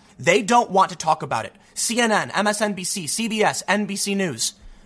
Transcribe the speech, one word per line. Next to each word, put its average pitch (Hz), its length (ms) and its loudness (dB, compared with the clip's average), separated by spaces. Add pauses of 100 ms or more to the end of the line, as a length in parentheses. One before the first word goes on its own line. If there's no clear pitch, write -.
(180)
They 170 220 4
don't 233 300 2
want 185 200 4
to 180 60 -12
talk 156 260 0
about 127 220 -4
it. - 100 -14 (200)
C 233 260 -2
N 226 120 2
N, 165 180 0
M 202 160 0
S 208 140 0
N 208 140 -2
B 180 100 -10
C, 175 220 -6
C 226 220 -2
B 214 140 0
S, 156 240 2
N 202 200 2
B 202 100 -6
C 202 180 -2
News, 170 400 -2 (320)